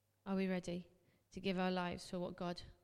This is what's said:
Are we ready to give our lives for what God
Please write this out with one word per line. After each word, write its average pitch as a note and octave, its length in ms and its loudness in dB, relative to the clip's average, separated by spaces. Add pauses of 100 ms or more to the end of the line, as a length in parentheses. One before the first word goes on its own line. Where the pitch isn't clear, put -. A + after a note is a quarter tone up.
(260)
Are G3 100 2
we F#3+ 120 4
ready F3+ 380 0 (480)
to F#3 80 -8
give F#3 180 2
our F#3 120 4
lives F3+ 380 -2
for F#3+ 80 -2
what F3+ 200 -2
God F3 240 -2 (220)